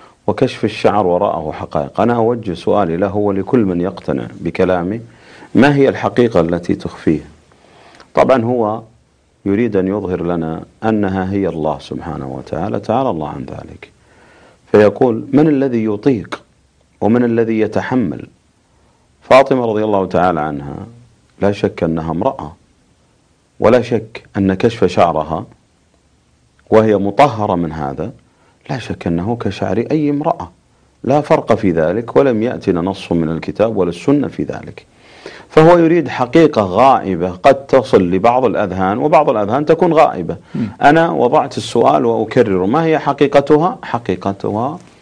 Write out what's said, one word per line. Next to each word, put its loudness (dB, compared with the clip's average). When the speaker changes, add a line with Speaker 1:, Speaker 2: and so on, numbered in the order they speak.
Speaker 1:
وكشف -2
الشعر 0
وراءه -2
حقائق. -6
أنا 0
أوجه -2
سؤالي -2
له -2
ولكل -2
من 0
يقتنع -6
بكلامي: -2
ما 4
هي 4
الحقيقة 0
التي -2
تخفيها؟ -4
طبعًا 2
هو -2
يريد 0
أن 0
يظهر -4
لنا -4
أنها -2
هي -2
الله -4
سبحانه -10
وتعالى، -8
تعالى -2
الله -6
عن -12
ذلك، -18
فيقول: 4
"من 4
الذي 0
يطيق -4
ومن 2
الذي 0
يتحمل؟" -4
فاطمة 4
رضي 0
الله 0
تعالى 0
عنها -8
لا 0
شك -4
أنها -2
امرأة، -6
ولا 4
شك -6
أن 0
كشف 0
شعرها 0
وهي 4
مطهرة 0
من -2
هذا -8
لا -6
شك -10
أنه -2
كشعر -4
أي 0
امرأة، -4
لا 2
فرق 2
في 0
ذلك، -2
ولم 2
يأتنا -2
نص -6
من -2
الكتاب -2
ولا 0
السنة 0
في -8
ذلك. -12
فهو 8
يريد 2
حقيقة 2
غائبة 2
قد 2
تصل 4
لبعض 2
الأذهان -2
وبعض 4
الأذهان -2
تكون 2
غائبة. 2
Speaker 2:
مم. -4
Speaker 1:
أنا 4
وضعت 0
السؤال 2
وأكرر: 0
ما 0
هي 2
حقيقتها؟ 2
حقيقتها -6